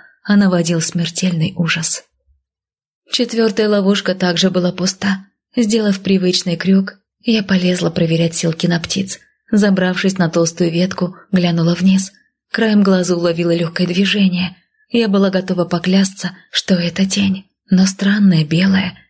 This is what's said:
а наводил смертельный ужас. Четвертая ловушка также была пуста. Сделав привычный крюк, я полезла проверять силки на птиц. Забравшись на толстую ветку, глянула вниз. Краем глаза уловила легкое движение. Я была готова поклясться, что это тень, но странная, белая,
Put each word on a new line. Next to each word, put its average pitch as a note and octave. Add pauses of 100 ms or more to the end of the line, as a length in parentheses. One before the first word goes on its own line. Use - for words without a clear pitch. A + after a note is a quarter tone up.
(240)
а G#3
наводил F3
смертельный E3+
ужас. E3 (1080)
Четвертая A3
ловушка G3
также F3+
была F3+
пуста. F#3+ (300)
Сделав G#3+
привычный F3+
крюк, F#3+ (220)
я A3
полезла F3+
проверять E3
силки E3+
на E3+
птиц. F#3+ (300)
Забравшись F#3+
на E3+
толстую E3
ветку, F3 (160)
глянула F3
вниз. F#3+ (400)
Краем G#3+
глаза F#3
уловила E3+
легкое E3+
движение. F3+ (320)
Я A#3
была G3
готова F#3
поклясться, F#3 (200)
что -
это F3
тень, G3 (200)
но F#3
странная, G3
белая, F#3 (120)